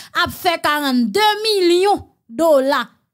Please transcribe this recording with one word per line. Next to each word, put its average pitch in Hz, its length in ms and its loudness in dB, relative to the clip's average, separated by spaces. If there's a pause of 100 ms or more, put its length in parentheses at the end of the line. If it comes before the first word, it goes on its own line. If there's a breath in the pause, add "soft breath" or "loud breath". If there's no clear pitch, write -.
(120)
ap 339 220 -2
fè 339 280 -2
karannde-deux 294 800 0
milyon 381 640 0 (180)
dola 269 600 0 (280)